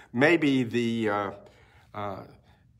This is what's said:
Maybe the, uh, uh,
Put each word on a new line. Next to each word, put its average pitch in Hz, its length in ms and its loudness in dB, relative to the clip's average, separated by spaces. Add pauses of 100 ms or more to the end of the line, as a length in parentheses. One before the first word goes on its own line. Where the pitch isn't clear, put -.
(120)
Maybe 139 520 4
the, 117 440 -2
uh, 104 220 -2 (640)
uh, 101 280 -10 (580)